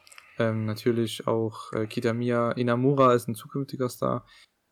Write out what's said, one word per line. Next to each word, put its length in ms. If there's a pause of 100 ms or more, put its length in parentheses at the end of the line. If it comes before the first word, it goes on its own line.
(400)
Ähm, 260
natürlich 600
auch, 460
äh, 140
Kitamiya, 640
Inamura 600
ist 140
ein 80
zukünftiger 540
Star, 360 (460)